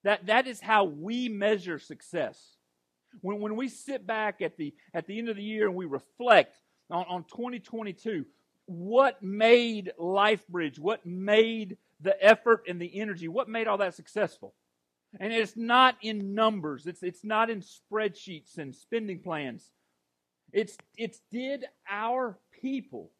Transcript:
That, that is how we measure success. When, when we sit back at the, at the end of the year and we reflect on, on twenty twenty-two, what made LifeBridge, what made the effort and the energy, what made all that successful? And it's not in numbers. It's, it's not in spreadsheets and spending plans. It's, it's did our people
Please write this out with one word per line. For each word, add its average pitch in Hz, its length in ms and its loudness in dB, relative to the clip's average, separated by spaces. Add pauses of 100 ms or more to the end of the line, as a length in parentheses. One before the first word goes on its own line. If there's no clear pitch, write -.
That, 196 220 0
that 240 200 2
is 240 140 -12
how 214 240 4
we 202 440 -4
measure 196 500 0
success. - 760 -8 (640)
When, 208 200 -6
when 214 160 -4
we 262 120 -4
sit 247 380 -10
back 214 340 -2
at 160 160 -4
the, 147 180 -8 (200)
at 170 120 -6
the 202 120 -8
end 233 100 -6
of 214 80 -4
the 202 60 -10
year 214 240 0
and 180 100 -2
we 185 80 -6
reflect 165 720 4 (340)
on, 175 180 -4
on 180 160 -8
twenty 247 340 -10
twenty-two, 208 640 -8 (420)
what 208 560 2
made 220 760 4
LifeBridge, 180 800 0
what 196 260 -4
made 208 720 2 (240)
the 196 240 0
effort 220 440 6
and 175 120 -8
the 175 200 -8
energy, 180 280 -8
what 208 200 -4
made 226 180 -4
all 208 120 0
that 190 160 -2
successful? - 600 -6 (680)
And 214 120 -4
it's 220 240 -2
not 247 440 4
in 202 340 -6
numbers. 170 520 0
It's, 175 160 -12
it's 180 220 -8
not 220 260 0
in 202 120 -6
spreadsheets - 960 -8
and 139 160 -10
spending 208 440 -8
plans. 147 520 -8 (840)
It's, 202 240 -2 (200)
it's - 240 -8 (100)
did 262 360 -6 (240)
our 226 480 -4 (240)
people 202 580 -8